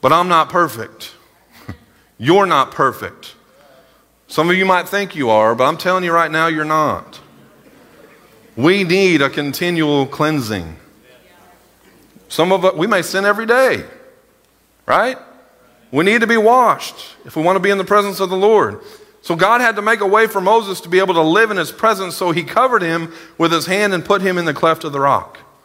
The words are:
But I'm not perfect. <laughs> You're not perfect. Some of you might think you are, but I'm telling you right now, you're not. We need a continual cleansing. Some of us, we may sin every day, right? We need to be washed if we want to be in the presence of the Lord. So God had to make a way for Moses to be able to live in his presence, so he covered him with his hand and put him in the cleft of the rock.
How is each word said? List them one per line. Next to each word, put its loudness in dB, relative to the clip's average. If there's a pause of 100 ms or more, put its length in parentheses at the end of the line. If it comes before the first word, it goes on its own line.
But 4
I'm 2
not 2
perfect. -6 (520)
<laughs> -14 (460)
You're 4
not 2
perfect. -4 (920)
Some -2
of 2
you 0
might 2
think -6
you 0
are, 4
but 0
I'm 0
telling -2
you -2
right 2
now, 0
you're -2
not. -2 (1400)
We 2
need 2
a 0
continual -2
cleansing. -4 (1500)
Some 0
of 0
us, 2
we -2
may 0
sin -4
every 0
day, 2 (1000)
right? 0 (760)
We 0
need 2
to 0
be 2
washed 2 (100)
if -14
we -4
want 2
to 0
be 0
in 0
the -4
presence 0
of -2
the -2
Lord. 2 (400)
So -4
God 2
had 0
to -6
make 0
a 0
way 4
for -4
Moses 0
to -18
be 2
able 0
to 2
live 2
in -4
his -6
presence, -2
so -2
he -2
covered 0
him -4 (260)
with 0
his -2
hand -2
and -6
put 0
him -2
in -4
the -2
cleft 0
of -8
the -4
rock. -2 (240)